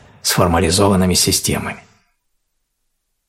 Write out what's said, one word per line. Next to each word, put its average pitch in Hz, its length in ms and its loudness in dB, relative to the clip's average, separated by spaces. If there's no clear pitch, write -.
с - 100 -4
формализованными 92 840 2
системами. - 680 -4